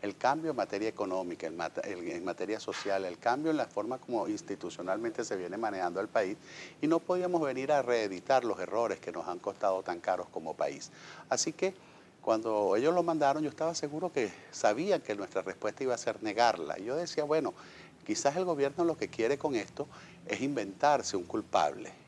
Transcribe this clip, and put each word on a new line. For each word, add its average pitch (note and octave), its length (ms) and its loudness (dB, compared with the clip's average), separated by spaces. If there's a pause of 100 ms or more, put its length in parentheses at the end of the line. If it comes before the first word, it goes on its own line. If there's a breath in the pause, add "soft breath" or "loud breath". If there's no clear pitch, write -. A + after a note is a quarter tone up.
El G2+ 160 -4
cambio D#3 340 2
en C3 60 -2
materia G#2 320 0
económica, F#2 580 -4
en D#2+ 80 -6
mate-, E2+ 340 -4
en, F2 220 -6
en E2+ 140 -6
materia F#2 340 -4
social, F#2+ 460 -2
el F2 140 -6
cambio D3 320 2
en D#3 40 4
la B2+ 120 2
forma A#2+ 320 -4
como A2 280 -2
institucionalmente G2+ 960 -4
se G#2+ 140 -2
viene F2+ 180 -4
manejando F#2+ 460 -2
el G#2+ 80 -4
país, G#2 280 0 (440 loud breath)
y D3 60 0
no E3 120 4
podíamos F3+ 420 0
venir C3+ 300 0
a C#3+ 100 6
reeditar A#2+ 640 2
los G2+ 160 0
errores G2 400 0
que - 140 -8
nos E2 160 -6
han F2 100 -6
costado F#2+ 420 0
tan F2 200 -6
caros F2+ 260 0
como D#2+ 280 -6
país. C#2+ 360 -4 (380 loud breath)
Así D#3 240 0
que F#3+ 200 0 (480 loud breath)
cuando A2 540 4
ellos C#3+ 180 4
lo F3 100 4
mandaron, D3+ 400 2
yo C#3+ 60 0
estaba D#3+ 260 -2
seguro D#3+ 360 -4
que A2 220 0 (180)
sabían D3 480 2
que G#2+ 160 -4
nuestra F#2+ 260 -4
respuesta G#2 420 -4
iba B2 120 0
a - 20 -8
ser G#2 240 -4
negarla. G2 580 2
Y F#2+ 40 -8
yo C3 140 -2
decía, D#3+ 260 -2
bueno, D3 300 2 (520 loud breath)
quizás C#3 300 2
el F#3 80 0
gobierno D3 400 2
lo E3 140 4
que G#2 100 -2
quiere B2 300 2
con C#3+ 180 0
esto G#2 320 -4 (400 loud breath)
es A2+ 140 -2
inventarse B2 760 2
un F2+ 80 0
culpable F2 680 0 (140)